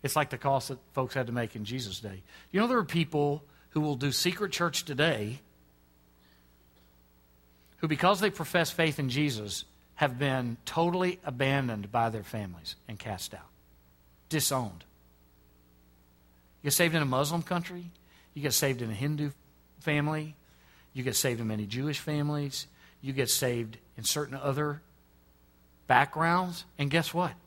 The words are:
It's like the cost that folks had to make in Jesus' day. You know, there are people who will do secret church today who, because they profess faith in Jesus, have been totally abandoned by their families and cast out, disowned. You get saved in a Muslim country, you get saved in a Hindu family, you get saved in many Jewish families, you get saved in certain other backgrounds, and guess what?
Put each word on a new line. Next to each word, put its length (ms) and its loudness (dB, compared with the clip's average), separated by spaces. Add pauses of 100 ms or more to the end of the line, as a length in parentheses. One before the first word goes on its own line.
It's 140 0
like 120 2
the 80 -6
cost 320 0
that 100 -8 (140)
folks 220 -2
had 140 -2
to 40 -6
make 240 -4
in 80 -6
Jesus' 360 -6
day. 220 -12 (300)
You 80 2
know, 60 4
there 100 2
are 80 4
people 580 2 (280)
who 100 2
will 160 2
do 160 0
secret 400 0
church 320 0
today 560 0 (2500)
who, 100 -2
because 320 4
they 80 4
profess 420 0
faith 280 0
in 100 0
Jesus, 560 -2 (300)
have 240 0
been 480 0
totally 580 0
abandoned 640 0
by 200 2
their 120 -6
families 540 -8 (100)
and 120 -12
cast 340 -8
out, 160 -18 (800)
disowned. 560 0 (1800)
You 80 -2
get 60 2
saved 200 4
in 60 4
a 60 2
Muslim 360 2
country, 480 -4 (440)
you 80 -8
get 100 0
saved 300 2
in 80 -2
a 40 -4
Hindu 360 -2 (500)
family, 540 -2 (580)
you 100 -6
get 140 0
saved 240 0
in 60 -2
many 200 -2
Jewish 320 -4
families, 680 -2 (340)
you 120 -6
get 180 0
saved 480 0 (180)
in 80 -12
certain 320 -2
other 460 -2 (1040)
backgrounds, 800 4 (140)
and 120 2
guess 240 2
what? 180 0 (140)